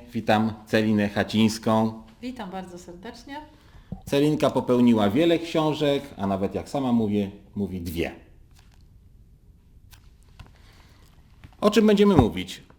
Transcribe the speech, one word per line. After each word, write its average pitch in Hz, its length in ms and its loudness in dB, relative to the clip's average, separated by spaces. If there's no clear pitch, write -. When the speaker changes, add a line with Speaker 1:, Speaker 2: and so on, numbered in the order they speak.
Speaker 1:
witam 110 400 0
Celinę 110 440 2
Chacińską. 110 920 0
Speaker 2:
Witam 240 300 -12
bardzo 185 280 -14
serdecznie. 233 640 -18
Speaker 1:
Celinka 143 440 0
popełniła 120 600 2
wiele 165 300 2
książek, 151 640 -2
a 98 100 -4
nawet, 98 280 -2
jak 87 140 -8
sama 135 220 -2
mówię, 104 400 0
mówi 92 260 -6
dwie. 82 340 -6
O 180 100 2
czym 214 160 4
będziemy 202 280 6
mówić? 92 480 0